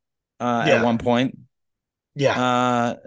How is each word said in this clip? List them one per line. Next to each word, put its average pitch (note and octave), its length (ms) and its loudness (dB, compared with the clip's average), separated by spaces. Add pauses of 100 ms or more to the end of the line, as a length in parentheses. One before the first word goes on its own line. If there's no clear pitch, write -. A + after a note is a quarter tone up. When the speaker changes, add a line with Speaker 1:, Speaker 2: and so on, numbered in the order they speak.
(400)
Speaker 1:
uh, A#2+ 260 -2
Speaker 2:
Yeah. - 100 4
Speaker 1:
at A#2 80 0
one A#2 140 0
point. A#2+ 400 0 (760)
Speaker 2:
Yeah. C3+ 260 0
Speaker 1:
Uh, B2 540 0 (120)